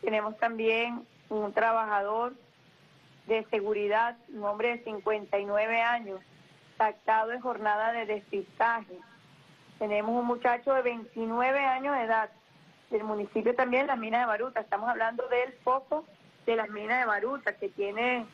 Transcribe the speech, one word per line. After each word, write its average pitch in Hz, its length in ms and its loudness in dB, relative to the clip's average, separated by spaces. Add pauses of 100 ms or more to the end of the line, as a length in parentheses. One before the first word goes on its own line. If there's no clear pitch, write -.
Tenemos 214 340 -2
también 226 680 0 (240)
un 214 240 -4
trabajador 220 800 0 (920)
de 220 220 0
seguridad, 214 720 2 (100)
un 214 160 -10
hombre 220 320 0
de 240 80 -14
cincuenta 208 540 -2
y 202 80 -2
nueve 214 340 2
años, 226 400 -2 (560)
captado 220 560 2
en 247 80 -6
jornada 220 520 0
de 233 120 -2
despistaje. 208 920 -2 (800)
Tenemos 208 320 0
un 240 160 2
muchacho 240 480 2
de 262 80 4
veintinueve 240 840 0
años 269 320 0
de 247 60 0
edad, 220 260 0 (600)
del 214 140 0
municipio 220 500 0
también, 254 320 2
las 277 100 0
minas 226 240 0
de 247 60 2
Baruta. 226 340 -2
Estamos 214 300 -2
hablando 233 380 -2
del 247 220 2 (140)
foco 269 400 0 (400)
de 226 120 2
las 214 120 -2
minas 214 320 -2
de 247 60 2
Baruta, 214 500 -2
que 196 140 -6
tiene 226 640 -2